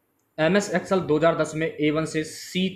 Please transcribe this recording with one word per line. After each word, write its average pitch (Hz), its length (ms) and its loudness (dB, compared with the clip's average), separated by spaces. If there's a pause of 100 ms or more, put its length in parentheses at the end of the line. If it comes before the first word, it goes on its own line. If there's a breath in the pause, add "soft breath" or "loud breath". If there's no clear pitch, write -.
(380)
एमएस 170 360 2
Excel 180 280 0
दो 151 160 2
हज़ार 160 200 4
दस 151 180 -2
में 160 140 -2
ए 151 220 0
वन 156 140 0
से 156 200 -4
सी - 500 -4